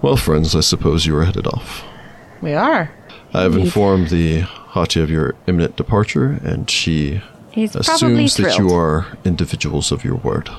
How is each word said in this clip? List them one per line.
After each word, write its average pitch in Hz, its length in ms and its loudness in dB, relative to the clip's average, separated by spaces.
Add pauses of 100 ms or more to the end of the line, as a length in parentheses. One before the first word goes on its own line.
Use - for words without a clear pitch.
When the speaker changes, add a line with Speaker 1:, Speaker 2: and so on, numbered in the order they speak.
Speaker 1:
Well, 139 160 2
friends, 80 380 2
I 80 60 2
suppose 82 440 2
you 78 120 2
are 78 80 2
headed 92 220 -2
off. - 360 -8 (580)
Speaker 2:
We 156 120 -4
are. 196 360 0 (440)
Speaker 1:
I - 100 0
have 87 100 2
Speaker 3:
Indeed. 90 140 2
Speaker 1:
informed 95 420 4
the 82 320 2
Hati - 600 -2
of 78 80 0
your 78 260 0 (120)
imminent 85 300 0
departure, 101 680 0
and - 260 -4
she 78 520 0 (300)
Speaker 3:
He's 220 200 -2
probably - 200 -2 (340)
Speaker 1:
assumes - 120 0
that 90 200 2
you 98 100 4
Speaker 3:
thrilled. 90 60 4
Speaker 1:
are 80 340 2 (160)
individuals 78 680 -2
of - 120 -4
your - 120 -2
word. - 440 -4